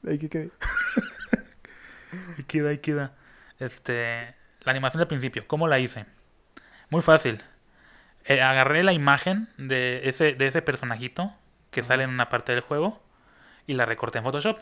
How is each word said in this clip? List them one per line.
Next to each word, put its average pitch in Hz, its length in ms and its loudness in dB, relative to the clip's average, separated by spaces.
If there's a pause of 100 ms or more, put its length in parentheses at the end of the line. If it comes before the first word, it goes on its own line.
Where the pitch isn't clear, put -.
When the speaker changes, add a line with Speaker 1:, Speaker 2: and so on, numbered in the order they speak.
Speaker 1:
Ahí 151 120 -2
que 156 100 -6
quede. 160 220 -6 (800)
Speaker 2:
<laughs> - 1040 -12
Ahí 139 80 -12
queda, 147 260 -2
ahí 147 80 -4
queda. 143 360 -4 (440)
Este, 120 760 -6 (280)
la 131 100 0
animación 135 260 0
del 170 100 2
principio, 131 380 -4
¿cómo 160 220 0
la 139 100 4
hice? 113 260 -2 (840)
Muy 165 100 2
fácil. 143 420 6 (840)
Eh, 135 180 4
agarré 135 400 4
la 190 100 6
imagen 175 640 2
de 131 520 -2
ese, 147 260 2
de 135 140 2
ese 156 140 0
personajito 127 720 -4 (380)
que 127 100 -4
Speaker 1:
Ajá. 120 80 -8
Speaker 2:
sale 131 160 2
en 131 60 -4
una 127 180 -2
parte 123 240 -2
del 123 80 0
juego 165 400 -2 (680)
y 143 80 -4
la 123 120 2
recorté 113 320 -4
en 113 60 -4
Photoshop. 147 380 -2